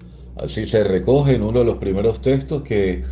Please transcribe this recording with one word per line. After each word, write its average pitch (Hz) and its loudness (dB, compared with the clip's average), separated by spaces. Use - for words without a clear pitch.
Así - -6
se 107 4
recoge 123 2
en 107 0
uno 110 0
de 120 4
los 107 0
primeros 101 -2
textos 135 -2
que 98 -2